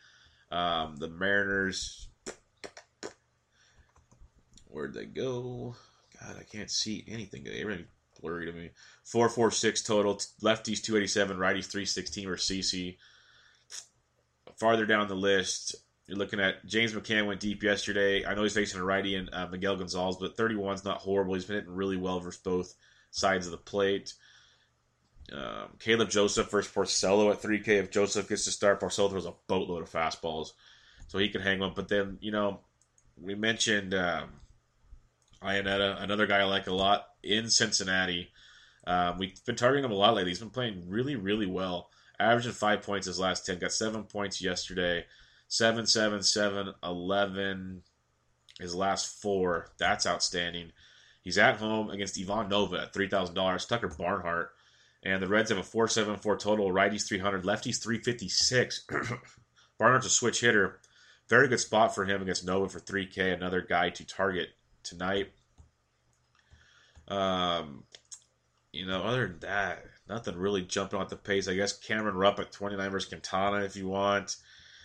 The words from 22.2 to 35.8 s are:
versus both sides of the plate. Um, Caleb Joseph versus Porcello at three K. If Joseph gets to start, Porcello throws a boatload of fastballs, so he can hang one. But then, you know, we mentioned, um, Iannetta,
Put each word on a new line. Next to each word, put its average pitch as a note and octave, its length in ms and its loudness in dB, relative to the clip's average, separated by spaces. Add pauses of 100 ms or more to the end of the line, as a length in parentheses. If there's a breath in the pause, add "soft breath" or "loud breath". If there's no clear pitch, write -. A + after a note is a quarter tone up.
versus F2 200 -12
both F2+ 340 -2 (360 soft breath)
sides F#2+ 360 0
of E2+ 40 -8
the E2 80 -10
plate. G2 560 0 (1160 soft breath)
Um, G#1+ 480 -10
Caleb A2 300 4
Joseph G2+ 420 2
versus G2+ 220 0
Porcello G2+ 580 4
at F#2+ 120 0
three G#2+ 180 0
K. G#2 160 4
If F#2+ 140 2
Joseph G2+ 400 2
gets G2+ 160 0
to F#2+ 40 -2
start, G2+ 300 4
Porcello G2 300 2
throws F#2 160 -4
a E2+ 80 -8 (120)
boatload F2 360 0
of - 100 -12
fastballs, D#2+ 600 -4 (560 loud breath)
so F#2+ 100 -4
he G2+ 100 4
can F#2 140 -4
hang F#2+ 160 2
one. F#2+ 180 0
But F#2+ 120 -6
then, G2 340 0
you G#2+ 100 -6
know, G2+ 280 0 (600)
we F#2+ 140 -6
mentioned, G#2 580 0
um, E2 380 0 (1120)
Iannetta, G2 600 0